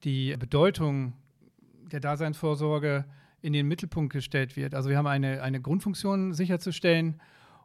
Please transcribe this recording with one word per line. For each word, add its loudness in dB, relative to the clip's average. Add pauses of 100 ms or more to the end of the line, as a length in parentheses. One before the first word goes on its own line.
die -2
Bedeutung 2 (800)
der -8
Daseinsvorsorge 0 (360)
in -2
den 2
Mittelpunkt -2
gestellt -2
wird. -4
Also 0
wir 4
haben 2
eine, 0
eine -4
Grundfunktion 0
sicherzustellen 2 (460)